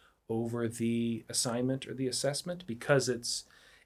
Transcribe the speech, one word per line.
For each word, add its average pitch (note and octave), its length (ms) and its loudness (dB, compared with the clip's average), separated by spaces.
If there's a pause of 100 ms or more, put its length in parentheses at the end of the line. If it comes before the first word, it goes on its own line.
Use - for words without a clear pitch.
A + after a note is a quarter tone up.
(300)
over A#2 380 0
the A#2 600 0
assignment B2+ 600 0
or - 80 -8
the C3 120 0
assessment C#3+ 600 -2
because B2 420 4
it's, - 360 -2 (400)